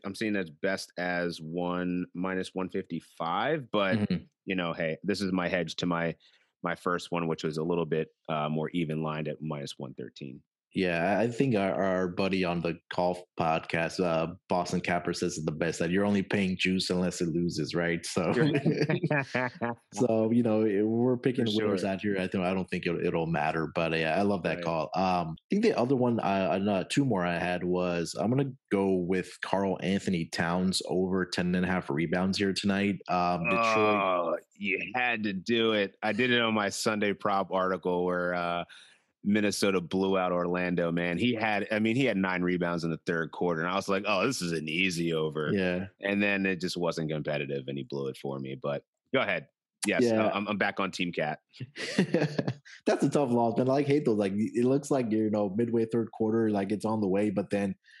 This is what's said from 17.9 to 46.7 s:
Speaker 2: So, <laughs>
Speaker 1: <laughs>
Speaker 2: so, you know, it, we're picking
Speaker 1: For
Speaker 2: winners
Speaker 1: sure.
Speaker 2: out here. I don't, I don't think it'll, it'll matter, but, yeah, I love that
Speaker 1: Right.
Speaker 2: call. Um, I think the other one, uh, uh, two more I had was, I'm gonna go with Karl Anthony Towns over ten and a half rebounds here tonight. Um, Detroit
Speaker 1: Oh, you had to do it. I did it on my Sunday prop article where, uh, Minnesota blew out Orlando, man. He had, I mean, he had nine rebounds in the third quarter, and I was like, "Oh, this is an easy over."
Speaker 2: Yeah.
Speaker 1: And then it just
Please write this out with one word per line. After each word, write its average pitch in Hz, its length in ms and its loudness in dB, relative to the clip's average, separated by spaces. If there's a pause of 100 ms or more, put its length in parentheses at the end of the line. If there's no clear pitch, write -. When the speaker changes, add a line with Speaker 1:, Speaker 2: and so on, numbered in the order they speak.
Speaker 2:
So, - 260 0
<laughs> - 20 2
Speaker 1:
<laughs> 135 1600 0
Speaker 2:
so, 110 380 2
you 120 120 4
know, 110 220 4
it, 104 180 2
we're 120 340 2
picking 127 280 0
Speaker 1:
For 110 100 0
Speaker 2:
winners 104 260 0
Speaker 1:
sure. 98 80 0
Speaker 2:
out 95 120 -2
here. 101 180 0
I 92 80 0
don't, 95 160 -2
I 92 100 2
don't 95 160 -2
think 87 160 -2
it'll, 82 180 0
it'll 85 220 2
matter, 80 480 0
but, 80 240 0
yeah, 80 180 2
I 95 60 4
love 101 220 2
that 85 140 0
Speaker 1:
Right. 87 80 -6
Speaker 2:
call. 82 280 0
Um, 90 460 0
I - 100 -20
think 208 140 2
the 214 140 4
other 123 180 2
one, 120 240 2
uh, 95 400 2 (100)
uh, 95 200 2
two 143 160 2
more 95 200 2
I 87 140 0
had 87 240 -2
was, 90 560 0
I'm 98 100 0
gonna 135 220 0 (200)
go 98 200 2
with 92 400 0 (120)
Karl 95 380 0
Anthony 92 440 0
Towns 92 640 0
over 92 380 0
ten 90 300 0
and 90 100 2
a - 20 0
half 90 220 -2
rebounds 87 480 0
here 98 160 0
tonight. 101 460 0 (100)
Um, 87 360 0
Detroit 117 200 2
Speaker 1:
Oh, 98 720 2 (220)
you 95 220 -4 (140)
had 120 300 0
to 104 100 0
do 113 400 2
it. 101 300 0
I 107 100 2
did 123 160 2
it 120 120 6
on 113 120 4
my 104 160 2
Sunday 104 440 0
prop 98 380 0
article 92 540 0
where, 90 300 0
uh, 87 280 -2 (600)
Minnesota 101 580 2
blew 95 360 0
out 90 140 2
Orlando, 87 580 0
man. 87 280 0
He 120 160 0
had, 107 360 -2
I 107 100 0
mean, 113 180 2
he 135 80 2
had 110 100 0
nine 92 280 0
rebounds 87 420 0
in 82 60 -2
the 80 140 -4
third 82 260 -2
quarter, 85 300 -2
and 87 80 -2
I 92 60 0
was 98 140 -2
like, 98 180 0
"Oh, 101 180 2
this 131 160 -2
is 85 120 -2
an 78 160 -4
easy 85 420 0
over." 78 400 -2
Speaker 2:
Yeah. 92 360 0 (140)
Speaker 1:
And 101 220 0
then 98 220 2
it 92 160 0
just 90 160 -4